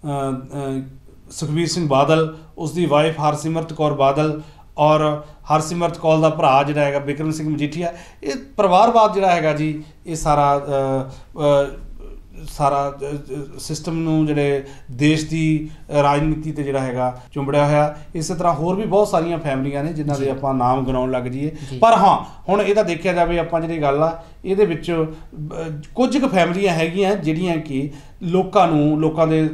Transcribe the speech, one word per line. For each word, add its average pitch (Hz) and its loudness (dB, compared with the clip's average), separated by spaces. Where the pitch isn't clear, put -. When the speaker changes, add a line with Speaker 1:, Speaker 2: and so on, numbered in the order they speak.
Speaker 1:
ਅਹ, 151 -6
ਅਹ, 135 -6
ਸੁਖਬੀਰ 156 -2
ਸਿੰਘ 170 -2
ਬਾਦਲ, 156 2
ਉਸ 156 -6
ਦੀ 170 0
ਵਾਈਫ 156 2
ਹਰਸਿਮਰਤ 156 -2
ਕੌਰ 151 0
ਬਾਦਲ 147 2
ਔਰ 151 2
ਹਰਸਿਮਰਤ 165 -2
ਕੌਰ 160 4
ਦਾ 156 4
ਭਰਾ 143 4
ਜਿਹੜਾ 147 0
ਹੈਗਾ 143 0
ਬਿਕਰਮ 147 -4
ਸਿੰਘ 156 -4
ਮਜੀਠੀਆ। 151 -4
ਇਹ 143 -4
ਪਰਿਵਾਰਵਾਦ 214 6
ਜਿਹੜਾ 190 4
ਹੈਗਾ 156 2
ਜੀ, 151 -2
ਇਹ 165 -6
ਸਾਰਾ, 143 2
ਅਹ, 135 -2
ਅਹ, 143 4
ਸਾਰਾ, 139 0
ਅਹ, 139 -10
ਸਿਸਟਮ 160 -8
ਨੂੰ 160 0
ਜਿਹੜੇ 143 0
ਦੇਸ਼ 151 0
ਦੀ 156 0
ਰਾਜਨੀਤੀ 151 0
ਤੇ 147 -6
ਜਿਹੜਾ 139 -2
ਹੈਗਾ 127 -4
ਚੁੰਬੜਿਆ 143 0
ਹੋਇਆ। 147 2
ਇਸੇ 160 -4
ਤਰ੍ਹਾਂ 170 2
ਹੋਰ 165 -2
ਵੀ 214 -2
ਬਹੁਤ 202 4
ਸਾਰੀਆਂ 170 0
ਫੈਮਲੀਆਂ 139 -4
ਨੇ 165 -6
ਜਿਨ੍ਹਾਂ 147 -2
ਦੇ 135 -2
Speaker 2:
ਜੀ। 135 0
Speaker 1:
ਆਪਾਂ 135 -2
ਨਾਮ 127 2
ਗਿਣਾਉਣ 127 0
ਲੱਗ 127 -2
ਜਾਈਏ। 135 -4
Speaker 2:
ਜੀ। 131 -10
Speaker 1:
ਪਰ 226 8
ਹਾਂ, 185 2
ਹੁਣ 202 2
ਇਹਦਾ 202 2
ਦੇਖਿਆ 175 -2
ਜਾਵੇ 175 2
ਆਪਾਂ 165 -2
ਜਿਹੜੀ 165 -4
ਗੱਲ 143 2
ਆ, 165 -2
ਇਹਦੇ 196 2
ਵਿੱਚ, 170 -4
ਅਹ, 160 -6
ਕੁਝ 254 2
ਕੁ 269 0
ਫੈਮਲੀਆਂ 180 2
ਹੈਗੀਆਂ 175 0
ਜਿਹੜੀਆਂ 165 -2
ਕਿ 139 -4
ਲੋਕਾਂ 185 2
ਨੂੰ, 151 2
ਲੋਕਾਂ 160 2
ਦੇ 156 2